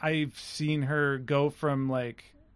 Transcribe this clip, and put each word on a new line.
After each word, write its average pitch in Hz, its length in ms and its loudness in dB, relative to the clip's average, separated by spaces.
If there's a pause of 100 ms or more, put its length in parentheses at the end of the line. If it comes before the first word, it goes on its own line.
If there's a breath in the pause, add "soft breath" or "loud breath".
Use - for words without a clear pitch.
I've 156 380 0
seen 151 440 -2
her 139 360 2
go 143 320 2
from, 135 400 0
like, 123 440 -4 (220)